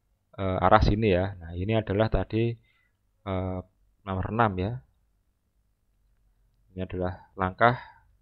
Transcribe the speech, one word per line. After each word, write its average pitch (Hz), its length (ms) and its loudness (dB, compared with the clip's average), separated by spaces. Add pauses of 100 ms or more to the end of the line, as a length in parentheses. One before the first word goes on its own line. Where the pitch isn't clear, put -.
(400)
eh, 92 240 -2
arah 104 160 8
sini 104 320 2
ya. 92 240 0
Nah, 85 160 -14
ini 95 240 -2
adalah 107 320 0
tadi, 113 480 -2 (720)
eh, 92 300 -4 (480)
nomor 95 260 -4
enam 110 240 2
ya. 95 160 -2 (2000)
Ini 92 160 -6
adalah 90 480 -6
langkah 98 400 2 (460)